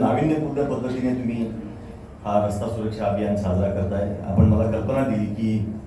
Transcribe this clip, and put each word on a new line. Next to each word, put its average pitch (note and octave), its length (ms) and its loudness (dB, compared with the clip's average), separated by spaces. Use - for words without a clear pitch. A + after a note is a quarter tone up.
नाविन्यपूर्ण C#3+ 720 2
पद्धतीने B2+ 400 -2
तुम्ही A#2 380 -2
हा G#2 220 2
रस्ता G#2 200 -2
सुरक्षा A2 380 -4
अभियान G2+ 300 0
साजरा F#2+ 340 2
करताय. G2 600 -2
आपण - 140 8
मला G#2+ 260 4
कल्पना A#2 440 0
दिली G#2 100 0
की G#2+ 480 -2